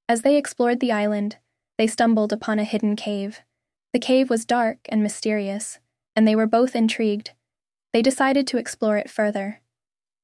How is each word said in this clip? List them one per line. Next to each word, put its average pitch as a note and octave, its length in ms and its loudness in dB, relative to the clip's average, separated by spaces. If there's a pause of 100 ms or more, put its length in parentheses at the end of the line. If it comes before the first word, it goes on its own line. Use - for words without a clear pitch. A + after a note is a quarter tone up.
As A#3 140 0
they C#4+ 160 4
explored B3 420 0
the B3 120 0
island, G#3 460 -2 (400)
they A3+ 100 2
stumbled A3+ 440 2
upon G#3+ 280 -4
a G#3 40 -2
hidden G#3 320 -2
cave. G3+ 460 -8 (520)
The B3 60 2
cave C4 300 2
was A3+ 160 0
dark A#3+ 320 0 (120)
and G#3+ 120 0
mysterious, G#3 800 -4 (360)
and A3 120 6
they G#3+ 80 4
were A3 100 2
both A#3 300 2
intrigued. A3 560 -2 (640)
They A#3 100 4
decided C4+ 440 2
to B3 100 -4
explore A3 400 -2
it - 120 -6
further. G#3 520 -4 (640)